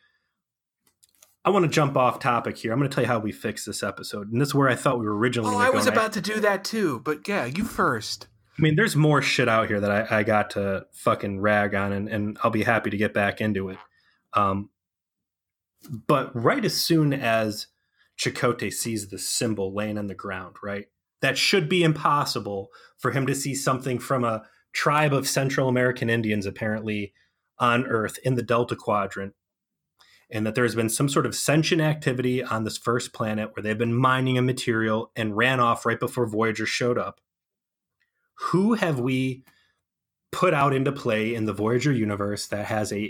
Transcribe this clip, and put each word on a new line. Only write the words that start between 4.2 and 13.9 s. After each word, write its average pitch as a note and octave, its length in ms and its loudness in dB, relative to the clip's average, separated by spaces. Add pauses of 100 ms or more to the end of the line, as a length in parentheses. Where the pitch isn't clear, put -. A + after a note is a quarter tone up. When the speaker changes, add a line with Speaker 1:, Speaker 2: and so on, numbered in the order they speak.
Speaker 1:
And A#2+ 80 0
this C#3+ 80 2
is C#3 60 -4
where C#3 140 4
I B2 60 4
thought C3 240 0
we A2+ 80 -4
were G#2 100 -2
originally A#2 340 0
Speaker 2:
Oh, - 20 0
Speaker 1:
gonna - 120 2
Speaker 2:
I C4 60 4
Speaker 1:
go - 60 2
Speaker 2:
was - 100 0
Speaker 1:
next. A3 100 2
Speaker 2:
about A3 180 0
to G#3+ 60 -4
do G#3+ 200 -4
that G3 240 2
too, F3 360 -2
but D3+ 280 -6
yeah, G3+ 160 -2
you D3 200 -4
first. D3 640 -2 (320)
Speaker 1:
I - 40 4
mean, D#3 120 6
there's F3+ 220 2
more D3+ 260 6
shit B2+ 260 2
out A2 200 4
here G#2+ 120 0
that G2+ 100 0 (220)
I, G#2+ 80 4
I - 40 2
got G#2 260 2
to G2 420 -4
fucking G#2 480 -2
rag G#2 340 2
on, G2 180 0
and, G2+ 160 -4
and G#2 340 -4
I'll A#2 80 2
be G#2+ 140 0
happy A2 260 2
to G#2 60 -4
get G#2 180 0
back G2+ 260 0
into G2 280 0
it. F#2 100 -10 (540)